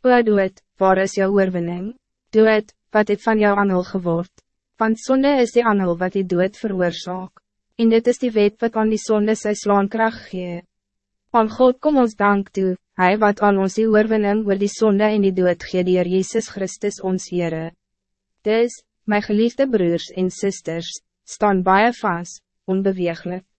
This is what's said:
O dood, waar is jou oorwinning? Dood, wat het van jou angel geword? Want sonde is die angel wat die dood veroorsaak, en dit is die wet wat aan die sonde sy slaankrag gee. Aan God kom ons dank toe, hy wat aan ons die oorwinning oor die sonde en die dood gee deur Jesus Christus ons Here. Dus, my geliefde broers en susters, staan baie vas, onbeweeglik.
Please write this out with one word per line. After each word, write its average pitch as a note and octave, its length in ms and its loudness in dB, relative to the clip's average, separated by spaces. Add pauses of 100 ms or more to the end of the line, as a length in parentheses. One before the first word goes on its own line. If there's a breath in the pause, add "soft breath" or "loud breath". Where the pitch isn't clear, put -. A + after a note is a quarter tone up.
O B3 240 4
dood, G3 320 0 (220)
waar F#3+ 240 4
is F#3+ 100 -6
jou G3 220 0
oorwinning? F3+ 560 -2 (420)
Dood, G#3+ 400 2 (160)
wat G#3 220 0
het G3+ 100 -4
van A3 160 0
jou G#3 160 2
angel F#3+ 380 0
geword? F3 420 -4 (460)
Want A3 180 0
sonde C4+ 460 2
is A#3 100 -6
die A#3+ 100 4
angel G3 360 2
wat F#3 160 -4
die F#3+ 100 0
dood F#3 320 0
veroorsaak, F#3 840 -6 (400)
en A3+ 80 4
dit A3+ 180 2
is A#3+ 120 0
die B3 140 -2
wet G#3 280 2
wat A3+ 140 -2
aan A3 160 0
die G#3+ 80 -2
sonde G#3+ 380 0
sy G#3 180 -4
slaankrag G#3 640 0 (120)
gee. F3 320 -8 (680)
Aan A3 160 2
God B3+ 320 2
kom D4+ 220 2
ons A3 160 0
dank G3+ 340 0
toe, F#3 220 -2 (260)
hy F#3 200 4
wat G#3 220 2
aan G3+ 200 4
ons F#3+ 160 -2
die A3 100 2
oorwinning G#3+ 580 2
oor G3 140 0
die G3+ 100 0
sonde G#3+ 380 2
en G#3+ 160 0
die F#3+ 100 2
dood F3+ 300 0
gee F3+ 220 -2
deur F3+ 220 2
Jesus F#3+ 440 -2
Christus G3 480 -8
ons F#3 320 -4
Here. E3 380 -4 (720)
Dus, A3+ 300 0 (320)
my G#3 180 0
geliefde A#3 460 0
broers F3 460 0
en F#3 140 -2
susters, E3+ 640 -8 (320)
staan G3 400 0
baie G3+ 320 4
vas, F3 400 -6 (320)
onbeweeglik. F#3 800 -4 (120)